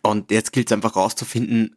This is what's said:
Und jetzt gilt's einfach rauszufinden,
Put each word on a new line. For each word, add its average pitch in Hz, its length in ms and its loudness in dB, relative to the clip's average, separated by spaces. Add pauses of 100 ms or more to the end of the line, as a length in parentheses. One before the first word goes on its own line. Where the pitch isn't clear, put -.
Und 107 300 0
jetzt 107 220 0
gilt's 123 180 0
einfach 110 260 0
rauszufinden, 113 800 -2